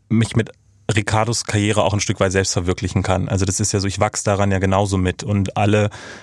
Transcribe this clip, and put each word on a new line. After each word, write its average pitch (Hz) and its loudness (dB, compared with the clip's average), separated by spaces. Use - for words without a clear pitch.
mich 110 0
mit 110 0
Ricardos 110 0
Karriere 104 2
auch 98 2
ein 101 0
Stück - -2
weit 98 2
selbst 95 0
verwirklichen 90 -2
kann. 92 0
Also 95 0
das 95 -2
ist 107 -2
ja 101 0
so, 95 -2
ich 98 -4
wachse 104 -2
daran 101 2
ja 95 2
genauso 95 2
mit 92 -2
und 101 0
alle, 104 2